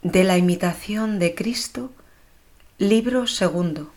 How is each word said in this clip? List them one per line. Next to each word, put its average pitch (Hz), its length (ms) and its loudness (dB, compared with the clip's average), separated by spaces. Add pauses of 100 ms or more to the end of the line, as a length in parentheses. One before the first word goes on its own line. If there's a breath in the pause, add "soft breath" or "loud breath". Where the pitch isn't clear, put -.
De 185 180 4
la 185 160 4
imitación 185 800 0
de 170 160 0
Cristo, 240 560 -8 (880 soft breath)
libro 226 480 2
segundo 165 680 -2